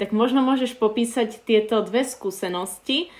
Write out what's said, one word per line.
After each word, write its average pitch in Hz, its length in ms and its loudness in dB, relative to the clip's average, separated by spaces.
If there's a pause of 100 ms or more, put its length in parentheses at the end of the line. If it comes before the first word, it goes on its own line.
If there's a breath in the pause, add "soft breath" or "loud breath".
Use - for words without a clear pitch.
Tak 208 160 -2
možno 247 240 4
môžeš 254 400 0
popísať 226 640 0
tieto 214 400 2
dve 247 240 0
skúsenosti, 190 1120 -6